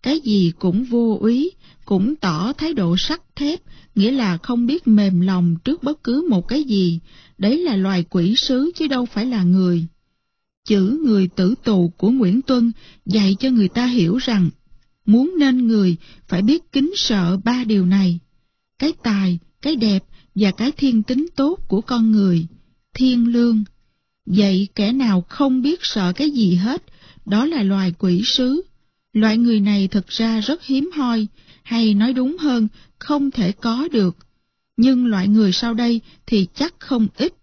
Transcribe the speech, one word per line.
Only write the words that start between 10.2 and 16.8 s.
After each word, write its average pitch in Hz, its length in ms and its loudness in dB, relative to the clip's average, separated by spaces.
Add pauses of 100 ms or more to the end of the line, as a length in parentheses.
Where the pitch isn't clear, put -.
Chữ 208 400 0
người 196 220 2
tử 190 360 -2
tù 180 340 0
của 208 140 0
Nguyễn 240 300 0
Tuân 240 300 0 (340)
dạy 196 340 2
cho 262 100 -2
người 220 180 2
ta 240 180 -2
hiểu 233 320 0
rằng 202 320 0 (560)
muốn 254 340 4
nên 254 280 2
người 196 280 2 (320)
phải 180 140 -2
biết 277 300 0
kính 285 240 0